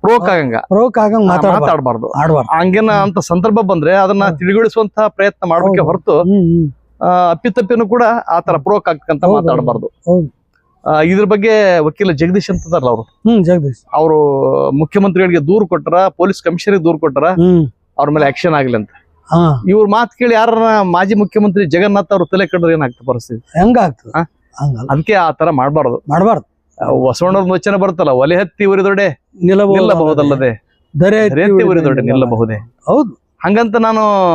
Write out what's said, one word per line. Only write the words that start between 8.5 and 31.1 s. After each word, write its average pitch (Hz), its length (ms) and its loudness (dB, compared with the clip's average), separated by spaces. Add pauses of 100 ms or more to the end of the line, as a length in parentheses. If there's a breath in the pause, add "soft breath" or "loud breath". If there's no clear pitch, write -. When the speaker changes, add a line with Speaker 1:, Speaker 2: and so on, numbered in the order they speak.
Speaker 2:
ಹೌದು. 160 120 -2
Speaker 1:
ಪ್ರೋಕ್ 190 260 -2
ಆಗ್ತಕ್ಕಂತ 160 360 -4
Speaker 2:
ಹೌದು, 190 100 2
ಹೌದು. 165 120 0
Speaker 1:
ಮಾತಾಡ್ಬಾರ್ದು. 120 400 -2
Speaker 2:
ಹೌದು. - 580 -4 (440)
Speaker 1:
ಆ, 156 120 0
ಇದ್ರ 185 220 2
ಬಗ್ಗೆ 208 560 2
ವಕೀಲ 156 320 -2
ಜಗದೀಶ್ 170 380 -2
ಅಂತ 180 180 -4
ಇದಾರಲ್ಲ 156 220 -2
ಅವರು, 113 120 -2
Speaker 2:
ಹ್ಮ್, 214 440 0
ಜಗದೀಶ್. 156 480 -2
Speaker 1:
ಅವರು 156 240 2 (540)
ಮುಖ್ಯಮಂತ್ರಿಗಳಿಗೆ 175 760 0
ದೂರು 202 200 2
ಕೊಟ್ರ, 170 400 0
ಪೊಲೀಸ್ 185 360 -2
ಕಮಿಷನರಿಗೆ 175 400 -2
ದೂರು 160 160 0
ಕೊಟ್ರ, 143 280 -2
Speaker 2:
ಹ್ಮ್. 175 400 2 (300)
Speaker 1:
ಅವ್ರ 143 120 0
ಮೇಲೆ 151 160 0
ಆಕ್ಷನ್ 147 280 -2
ಆಗಿಲ್ಲ 131 240 0
ಅಂತ. 107 120 -6 (360 soft breath)
Speaker 2:
ಹಾ. 156 440 0
Speaker 1:
ಇವ್ರ 208 180 4
ಮಾತು 220 300 -2
ಕೇಳಿ 233 180 0
ಯಾರನ್ನ 226 460 2
ಮಾಜಿ 185 340 0
ಮುಖ್ಯಮಂತ್ರಿ 202 500 0
ಜಗನ್ನಾಥ್ 202 460 0
ಅವ್ರ 190 200 0
ತಲೆ 190 160 0
ಕಂಡ್ರೆ 170 260 0
ಏನಾಗ್ತದೆ 131 340 -4
ಪರಿಸ್ಥಿತಿ? 120 520 -6
Speaker 2:
ಹೆಂಗಾಗ್ತದೆ? 180 600 0
Speaker 1:
ಹಾ? 170 60 -4 (400)
Speaker 2:
ಹಂಗಲ್ಲ. 127 260 -4
Speaker 1:
ಅದಕ್ಕೆ 156 220 -2
ಆ 175 180 0
ತರ 160 180 -2
ಮಾಡ್ಬಾರ್ದು. 135 600 -2
Speaker 2:
ಮಾಡ್ಬಾರ್ದು. 175 460 -2 (260)
Speaker 1:
ಆ, 131 280 0
ಬಸವಣ್ಣವ್ರ 185 420 -2
ವಚನ 196 240 -2
ಬರುತ್ತಲ್ಲ, 180 340 -2
"ಒಲೆ 135 260 2
ಹತ್ತಿ 196 300 -2
ಉರಿದೊಡೆ 196 600 0 (180)
Speaker 2:
ನಿಲ್ಲಬಹುದಲ್ಲದೆ. 196 440 2
Speaker 1:
ನಿಲ್ಲಬಹುದಲ್ಲದೆ 147 760 0 (340)
Speaker 2:
ಧರೆ 175 120 2